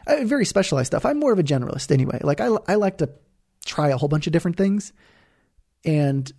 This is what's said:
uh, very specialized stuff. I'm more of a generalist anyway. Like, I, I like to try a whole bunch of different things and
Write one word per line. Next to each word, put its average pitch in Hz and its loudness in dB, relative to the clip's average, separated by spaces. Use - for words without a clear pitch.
uh, 294 2
very 240 0
specialized 147 0
stuff. - -2
I'm 294 0
more 285 2
of 202 2
a 175 2
generalist 139 -2
anyway. 135 0
Like, 147 0
I, 247 0
I 196 2
like 196 0
to 151 -2
try 151 0
a 135 0
whole 147 0
bunch 151 0
of 156 -2
different 170 0
things 196 0
and 139 0